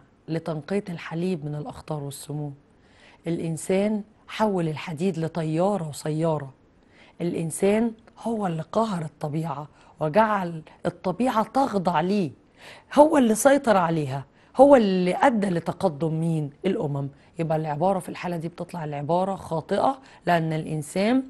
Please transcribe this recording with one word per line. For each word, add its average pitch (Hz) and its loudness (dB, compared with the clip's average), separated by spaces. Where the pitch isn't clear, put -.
لتنقية 165 -4
الحليب 170 -6
من 147 -6
الأخطار 147 -8
والسموم. 143 -10
الإنسان 185 -2
حول 190 0
الحديد 156 -4
لطيارة 160 -2
وسيارة. 151 -2
الإنسان 196 0
هو 220 -4
اللي 160 -4
قهر 208 0
الطبيعة 151 -6
وجعل 175 2
الطبيعة 208 -2
تخضع 196 0
ليه، 180 0
هو 302 8
اللي 226 6
سيطر 262 4
عليها، 156 0
هو 277 10
اللي 185 4
أدى 214 4
لتقدم 160 -2
مين؟ 160 0
الأمم. 143 -2
يبقى 160 -2
العبارة 160 0
في 170 -10
الحالة 175 -6
دي 165 -6
بتطلع 170 -10
العبارة 151 -2
خاطئة، 196 -2
لأن 165 2
الإنسان 180 -2